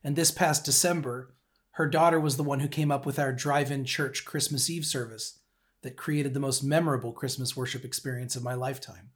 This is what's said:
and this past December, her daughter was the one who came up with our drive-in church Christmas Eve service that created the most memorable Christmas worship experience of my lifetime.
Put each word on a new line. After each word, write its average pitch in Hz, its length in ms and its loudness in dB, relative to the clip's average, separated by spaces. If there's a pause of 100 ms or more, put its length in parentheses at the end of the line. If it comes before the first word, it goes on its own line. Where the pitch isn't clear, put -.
and 143 120 -2
this 160 160 4
past 156 320 2
December, 135 720 0 (360)
her 160 160 0
daughter 165 320 6
was 147 180 2
the 151 60 0
one 139 160 0
who 143 80 0
came 147 240 2
up 139 140 0
with 139 140 -2
our 135 140 2
drive-in 139 520 0
church 131 380 -2
Christmas - 460 -2
Eve 165 160 -4
service 113 540 -6 (420)
that 131 160 -12
created 143 360 0
the 139 60 -2
most 135 240 0
memorable 139 480 2
Christmas 127 460 -6
worship 127 260 -6
experience 123 520 -6
of 120 80 -6
my 123 100 -4
lifetime. 123 640 -8